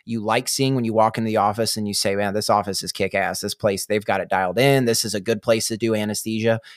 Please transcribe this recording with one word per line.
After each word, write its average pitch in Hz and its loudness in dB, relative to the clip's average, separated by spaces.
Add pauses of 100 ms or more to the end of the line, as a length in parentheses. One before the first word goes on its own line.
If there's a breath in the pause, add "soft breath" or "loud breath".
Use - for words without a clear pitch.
you 113 -4
like 110 0
seeing 135 0
when 123 0
you 113 -2
walk 110 4
into 113 -2
the 107 0
office 104 2
and 107 -4
you 101 -4
say, 98 0
"Man, 101 0
this 104 -2
office 104 2
is 95 -8
kick-ass. 95 -2
This 101 -6
place, 98 0
they've 104 -2
got 98 -2
it - -6
dialed 92 0
in. 135 4
This 113 0
is 104 -6
a 104 -2
good 107 -2
place 113 0
to 113 -4
do 110 0
anesthesia"? 110 -2 (160 loud breath)